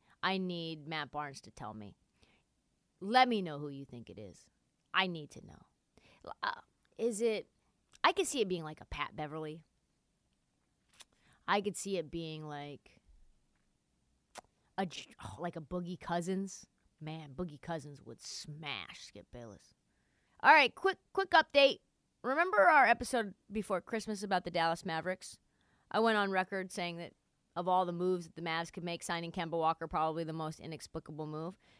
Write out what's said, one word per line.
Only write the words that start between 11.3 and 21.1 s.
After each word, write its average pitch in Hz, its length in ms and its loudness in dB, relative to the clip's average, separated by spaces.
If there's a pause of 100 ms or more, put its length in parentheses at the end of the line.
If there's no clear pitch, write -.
I 202 140 2
could 196 160 -4
see 196 200 -4
it 156 120 -4
being, 156 380 -8
like, 147 520 -12 (1800)
a 196 80 0
J-, - 280 -12 (100)
oh, - 160 -12
like, 170 160 -4
a 165 60 -8
Boogie 175 380 -6
Cousins. 185 640 -4 (360)
Man, 156 340 -12
Boogie 151 260 -8
Cousins 147 420 -10
would 120 180 -18
smash 143 800 -10
Skip - 300 -18
Bayless. 117 440 -16 (680)
All 277 120 10
right, 285 200 8
quick, - 240 0 (160)